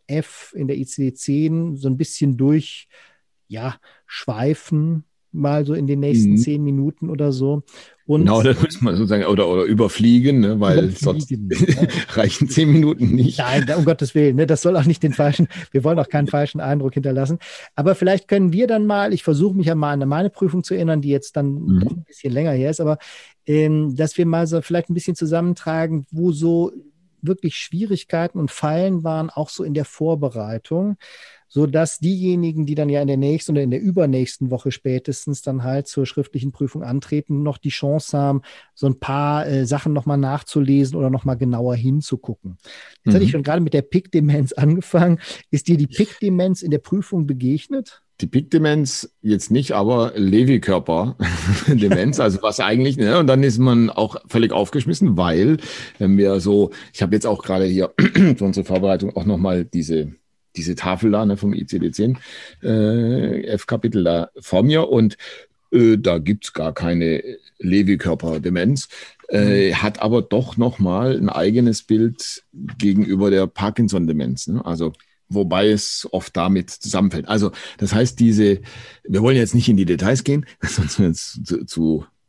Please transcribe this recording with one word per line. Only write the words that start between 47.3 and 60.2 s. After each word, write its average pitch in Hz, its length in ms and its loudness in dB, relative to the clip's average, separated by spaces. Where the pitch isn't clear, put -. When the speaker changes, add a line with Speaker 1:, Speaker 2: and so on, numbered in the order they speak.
Speaker 2:
Die 85 60 -4
Pick-Demenz 151 960 0
jetzt 104 280 0
nicht, 131 220 0
aber 117 440 0
Lewy-Körper-Demenz, 98 2000 2
<laughs> - 0 -
also 101 220 0
was 107 180 -2
eigentlich, 123 380 0
ne? 117 200 2
Und 160 80 2
dann 131 160 4
ist 127 140 2
man 120 320 4
auch - 280 -4
völlig 117 260 2
aufgeschmissen, 127 640 0
weil, 90 400 2
wenn 98 200 4
wir 98 220 2
so, 101 320 2
ich - 80 -14
habe 98 140 0
jetzt 104 120 0
auch 104 160 -2
gerade 95 220 -2
hier 92 320 -2
<clears throat> 170 400 4
für 101 80 -2
unsere 95 220 -2
Vorbereitung 95 500 -2
auch 87 80 -4
noch 98 140 0
mal 90 260 0
diese 78 480 -4